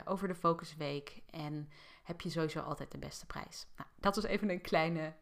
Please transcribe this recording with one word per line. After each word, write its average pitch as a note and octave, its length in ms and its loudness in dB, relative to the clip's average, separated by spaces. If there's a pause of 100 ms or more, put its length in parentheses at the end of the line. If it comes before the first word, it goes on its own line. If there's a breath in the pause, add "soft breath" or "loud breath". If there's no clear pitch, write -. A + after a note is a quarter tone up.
over F#3+ 220 0
de F3+ 80 0
Focusweek D#3 960 2
en D3+ 400 -4 (380 loud breath)
heb E3+ 140 -6
je F3+ 80 -2
sowieso D#3+ 300 0
altijd D3 320 -4
de C3+ 60 -8
beste - 280 -8
prijs. - 500 -10
Nou, - 140 -12 (100)
dat G3 160 4
was G#3 80 0
even G3+ 260 2
een F3+ 120 0
kleine, D#3+ 600 4